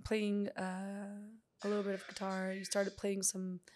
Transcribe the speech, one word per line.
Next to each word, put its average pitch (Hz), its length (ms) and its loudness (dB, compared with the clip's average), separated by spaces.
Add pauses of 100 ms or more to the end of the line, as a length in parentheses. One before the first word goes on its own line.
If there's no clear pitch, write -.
playing, 208 460 4
uh, 196 680 -4 (460)
a - 40 0
little 208 140 4
bit 196 120 0
of 190 120 -6
guitar, 190 500 0
you 196 80 -6
started 196 320 2
playing 196 280 0
some, 185 360 0 (160)